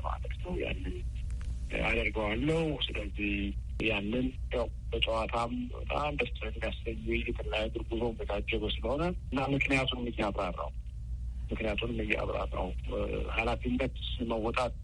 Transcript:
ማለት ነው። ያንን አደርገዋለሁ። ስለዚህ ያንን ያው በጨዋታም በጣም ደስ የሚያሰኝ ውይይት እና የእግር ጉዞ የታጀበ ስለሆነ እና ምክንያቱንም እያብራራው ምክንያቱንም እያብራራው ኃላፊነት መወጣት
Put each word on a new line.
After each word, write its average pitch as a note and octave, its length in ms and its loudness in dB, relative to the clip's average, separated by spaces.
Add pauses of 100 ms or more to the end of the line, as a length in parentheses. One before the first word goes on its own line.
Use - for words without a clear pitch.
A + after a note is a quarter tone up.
ማለት - 360 -2
ነው። F3+ 200 -2
ያንን - 380 0 (840)
አደርገዋለሁ። A2 840 2 (200)
ስለዚህ - 500 0 (480)
ያንን A2 460 2 (240)
ያው - 160 2 (200)
በጨዋታም A2+ 680 2 (180)
በጣም C#3+ 440 -2
ደስ A#3+ 260 0
የሚያሰኝ A2+ 640 -2
ውይይት A#2 360 0
እና A2 140 -4
የእግር A2+ 320 0
ጉዞ A2+ 160 -2 (140)
የታጀበ G#2 540 0
ስለሆነ B2+ 320 0 (220)
እና C3 160 0 (100)
ምክንያቱንም C3 580 2
እያብራራው G2 640 0 (760)
ምክንያቱንም A2+ 540 0
እያብራራው G2+ 680 0 (640)
ኃላፊነት B2 640 2 (300)
መወጣት A#2 580 2